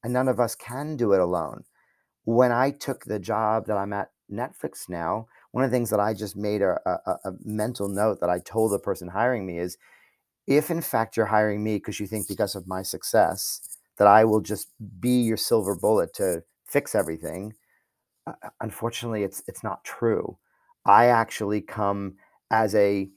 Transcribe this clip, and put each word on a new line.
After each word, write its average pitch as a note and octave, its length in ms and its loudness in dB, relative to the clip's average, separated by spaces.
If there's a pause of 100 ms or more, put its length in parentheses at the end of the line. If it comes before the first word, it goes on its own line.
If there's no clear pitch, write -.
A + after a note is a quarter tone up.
and A#2+ 120 -4
none C3 140 2
of A#2 120 0
us A#2 140 0
can C#3+ 420 -10
do A#2 160 2
it F#2+ 80 6
alone. E2+ 440 -2 (600)
When A#2+ 280 4
I B2+ 180 2
took C#3 340 -8
the G#2+ 140 -6
job G#2+ 480 -2
that G#2+ 100 -2
I'm G2+ 160 -4
at G2+ 180 -6 (200)
Netflix - 580 -8
now, F2+ 400 -4 (240)
one B2+ 120 0
of B2+ 60 0
the A2+ 40 -2
things A#2+ 140 0
that G#2+ 120 2
I G#2 120 0
just G2+ 240 -8
made G#2 240 -2
a, F#2 240 2
a, - 460 -4
a - 20 -10 (100)
mental G#2+ 460 -4
note G2+ 320 0
that F2 80 0
I F2+ 120 0
told A2 320 0
the G2+ 60 0
person F2+ 300 -6
hiring G#2+ 380 0
me F2 120 -6
is, F2+ 200 -4 (680)
if D3 240 2
in E3 120 -2
fact A2+ 340 -2
you're A2 100 2
hiring G#2 380 2
me G#2+ 160 0
'cause - 180 -8
you G#2 80 -6
think G2+ 220 -6
because G2+ 260 -2
of F2+ 120 -10
my F#2 160 -6
success - 960 -2 (220)
that G2+ 100 8
I G#2+ 160 10
will G#2+ 160 4
just G2+ 280 -8 (320)
be B2 220 2
your A2+ 140 0
silver G2+ 380 0
bullet F#2+ 400 2
to F2 280 0 (240)
fix - 280 -2
everything, F2 600 -4 (720)
uh, - 60 -12 (280)
unfortunately, A2+ 640 -6
it's, F#2+ 240 -6
it's - 180 -14
not G2+ 200 -6
true. G2+ 540 -2 (480)
I G#2+ 200 10
actually A2 540 2
come G2+ 560 -4 (340)
as A2 240 2
a G2+ 420 2